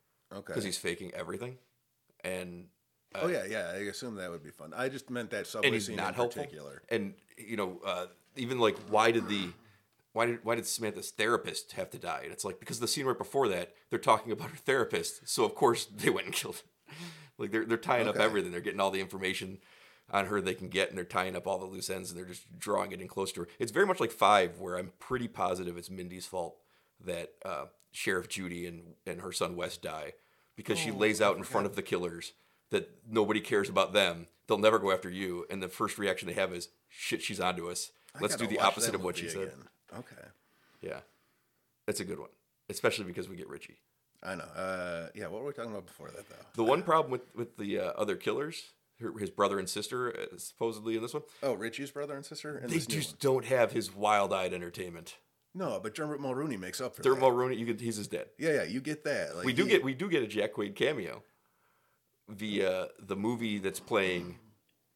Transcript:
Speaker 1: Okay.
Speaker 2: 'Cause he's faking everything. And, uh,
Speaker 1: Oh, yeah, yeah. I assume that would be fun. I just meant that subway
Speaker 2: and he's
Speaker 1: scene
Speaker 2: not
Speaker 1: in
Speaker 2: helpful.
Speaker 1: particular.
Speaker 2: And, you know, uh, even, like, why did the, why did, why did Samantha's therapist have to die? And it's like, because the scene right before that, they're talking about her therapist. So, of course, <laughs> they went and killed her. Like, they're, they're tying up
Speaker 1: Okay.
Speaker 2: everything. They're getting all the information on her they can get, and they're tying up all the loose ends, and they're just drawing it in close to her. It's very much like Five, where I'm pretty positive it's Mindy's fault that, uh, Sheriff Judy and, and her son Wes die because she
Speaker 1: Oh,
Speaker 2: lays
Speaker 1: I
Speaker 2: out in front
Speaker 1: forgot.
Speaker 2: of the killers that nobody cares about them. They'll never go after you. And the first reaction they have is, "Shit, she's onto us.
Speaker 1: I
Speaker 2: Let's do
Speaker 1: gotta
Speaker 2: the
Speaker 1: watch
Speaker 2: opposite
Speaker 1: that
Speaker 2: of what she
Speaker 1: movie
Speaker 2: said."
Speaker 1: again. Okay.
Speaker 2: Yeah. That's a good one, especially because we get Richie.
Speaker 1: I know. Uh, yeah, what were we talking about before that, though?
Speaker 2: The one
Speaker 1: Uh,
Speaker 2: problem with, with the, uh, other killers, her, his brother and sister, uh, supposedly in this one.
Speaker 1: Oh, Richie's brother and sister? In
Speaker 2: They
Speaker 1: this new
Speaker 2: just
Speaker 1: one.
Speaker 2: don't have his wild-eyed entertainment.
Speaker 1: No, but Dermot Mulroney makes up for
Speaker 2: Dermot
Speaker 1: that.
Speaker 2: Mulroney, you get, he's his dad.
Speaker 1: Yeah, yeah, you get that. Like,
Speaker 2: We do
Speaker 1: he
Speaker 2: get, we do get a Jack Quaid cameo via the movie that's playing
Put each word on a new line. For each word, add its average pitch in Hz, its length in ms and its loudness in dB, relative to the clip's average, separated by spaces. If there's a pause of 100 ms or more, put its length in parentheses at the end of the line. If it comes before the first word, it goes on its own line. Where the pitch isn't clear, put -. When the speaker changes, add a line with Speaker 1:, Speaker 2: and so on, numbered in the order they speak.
(340)
Speaker 1:
Okay. 95 200 -10
Speaker 2:
'Cause 110 100 -2
he's 92 140 -4
faking 90 360 -4
everything. 98 440 -8 (640)
And, 90 440 -8 (460)
uh, 95 80 -4
Speaker 1:
Oh, - 60 0
yeah, 143 160 -2
yeah. 98 300 -4
I - 80 -4
assume 107 340 -8
that 92 140 -6
would 82 120 -10
be 73 80 -16
fun. 78 240 -16
I 127 140 -2
just 135 220 -10
meant 120 200 -6
that 101 160 -4
subway 113 220 2
Speaker 2:
and 123 60 2
he's 104 120 0
Speaker 1:
scene 107 100 -6
Speaker 2:
not 92 120 0
Speaker 1:
in - 60 -4
Speaker 2:
helpful. 117 280 -2
Speaker 1:
particular. 71 460 -12
Speaker 2:
And, 101 260 -2 (220)
you 110 200 -10
know, 92 280 -2
uh, 90 220 -2 (280)
even, 127 240 -2
like, 110 180 6 (120)
why 107 240 8
did 110 160 4
the, 98 220 -2 (640)
why 113 120 4
did, 120 180 -2
why 113 120 2
did 110 100 -4
Samantha's 101 440 -4
therapist 107 640 0
have 92 180 -6
to - 80 -12
die? 78 260 -4
And 78 80 -10
it's - 120 -6
like, 95 140 -6
because - 220 -8
the 117 80 0
scene 143 180 0
right 123 120 2
before 131 300 2
that, 90 260 -2 (160)
they're 117 100 0
talking 110 320 4
about 107 180 -6
her - 60 -14
therapist. - 720 0
So, - 160 4
of 104 100 2
course, - 300 6
<laughs> - 100 -16
they 107 160 4
went 95 160 2
and 95 80 -6
killed 151 220 -4 (320)
her. - 60 -20 (440)
Like, 107 140 -4
they're, 113 120 4
they're 113 140 2
tying 113 300 2
up 104 80 0
Speaker 1:
Okay. 104 80 6
Speaker 2:
everything. 101 280 2
They're 87 80 -4
getting 95 200 -2
all 98 100 4
the 95 100 0
information 95 580 -4 (520)
on 98 160 2
her 101 140 2
they 92 140 0
can 92 140 -8
get, 92 200 2
and 95 100 -8
they're 87 60 -4
tying 92 320 -2
up 87 100 -6
all 95 120 0
the 95 80 -8
loose 92 220 -8
ends, 92 220 -6
and 87 80 -10
they're 90 80 -10
just - 320 -16
drawing 101 320 0
it 95 100 -8
in 92 60 -10
close 95 260 -2
to 90 100 -6
her. 87 60 -8 (120)
It's 120 100 -2
very 190 160 4
much 180 140 2
like 117 100 2
Five, 95 480 6
where 90 180 -4
I'm 87 220 -4
pretty 123 300 -4
positive 92 500 -2
it's 85 100 -12
Mindy's 92 380 -10
fault 85 320 -6 (420)
that, 85 340 -6 (100)
uh, 78 220 -6 (280)
Sheriff 92 340 0
Judy 87 380 -6
and, 85 280 -12 (120)
and 87 140 -6
her 92 120 -8
son 87 220 -2
Wes 87 220 -4
die 78 380 -8 (420)
because 104 220 -2
she 113 120 -2
Speaker 1:
Oh, 104 60 -2
Speaker 2:
lays 104 240 4
Speaker 1:
I 107 60 6
Speaker 2:
out 101 100 4
in 95 60 -6
front 101 240 0
Speaker 1:
forgot. 98 60 -2
Speaker 2:
of - 40 -10
the 98 60 -2
killers 87 500 -4 (380)
that 101 180 0 (180)
nobody 107 320 4
cares 104 300 2
about 92 240 4
them. 87 360 4 (180)
They'll 110 100 4
never 110 220 8
go 98 140 2
after 92 180 2
you. 90 400 -4
And 98 120 -6
the 92 60 -4
first 101 300 -2
reaction 92 280 2
they 82 60 -4
have 92 220 0
is, 87 160 -8 (180)
"Shit, - 320 -4
she's 101 180 -4
onto 90 300 0
us. - 240 -6 (220)
Speaker 1:
I - 60 -10
Speaker 2:
Let's 101 140 2
do 117 100 -2
Speaker 1:
gotta 101 60 0
Speaker 2:
the 110 60 0
Speaker 1:
watch - 100 6
Speaker 2:
opposite 107 260 4
Speaker 1:
that - 20 0
Speaker 2:
of 92 100 0
what 87 140 -2
she 85 60 -6
Speaker 1:
movie 82 100 -6
Speaker 2:
said." 95 80 -4
Speaker 1:
again. 65 260 -10 (260)
Okay. - 340 -16 (520)
Speaker 2:
Yeah. 71 200 -8 (840)
That's 104 140 0
a 98 60 -4
good 87 120 -6
one, - 120 -14 (400)
especially 107 340 0
because 90 240 -8
we 92 80 -14
get 85 120 -12
Richie. - 280 -14 (460)
Speaker 1:
I 92 140 -6
know. 78 80 -8
Uh, 87 720 -6
yeah, 87 120 -8
what 98 160 -8
were 143 60 -8
we 143 40 -8
talking 120 200 -10
about 98 140 -8
before - 260 -18
that, - 180 -14
though? - 60 -20 (180)
Speaker 2:
The 113 100 4
one 135 160 6
Speaker 1:
Uh, - 40 -4
Speaker 2:
problem 156 260 4
with, - 240 -6
with 113 240 -8
the, 101 200 -2
uh, 92 140 0
other 104 240 0
killers, 139 540 -2 (300)
her, 113 180 -6
his 101 100 -2
brother 101 300 2
and 92 100 -4
sister, 123 480 -4
uh, - 220 -8
supposedly 110 580 -2
in 110 60 -2
this 123 100 -6
one. 147 120 -6 (180)
Speaker 1:
Oh, 139 100 2
Richie's 113 380 -6
brother 143 260 -6
and 139 80 -10
sister? 151 340 -10
In 123 100 -6
Speaker 2:
They 160 80 0
Speaker 1:
this 160 120 -2
new 117 60 -2
Speaker 2:
just 160 160 -2
Speaker 1:
one. - 100 -14
Speaker 2:
don't 131 260 4
have 120 260 6
his 98 220 -2
wild-eyed 98 600 4
entertainment. 87 640 -8 (360)
Speaker 1:
No, 151 280 -2
but 110 120 -6
Dermot 151 260 -4
Mulroney 135 380 -2
makes 92 220 -6
up 127 160 -6
for - 60 -14
Speaker 2:
Dermot 131 180 8
Speaker 1:
that. 131 60 10
Speaker 2:
Mulroney, 127 320 6
you 117 80 -2
get, 117 140 0
he's 117 160 -2
his 104 120 -4
dad. 82 180 -4 (120)
Speaker 1:
Yeah, 156 160 2
yeah, 120 80 4
you 95 180 -2
get 151 240 -6
that. 90 320 -2
Like, 90 80 -4
Speaker 2:
We 127 80 2
do 143 120 4
Speaker 1:
he 196 60 2
Speaker 2:
get, 208 140 8
we 135 100 0
do 175 140 -4
get 160 140 4
a 110 40 0
Jack 104 280 0
Quaid 104 200 -2
cameo 101 480 -2 (1080)
via 98 600 0 (100)
the 98 180 -4
movie 110 420 0
that's 95 220 -2
playing 90 580 2 (580)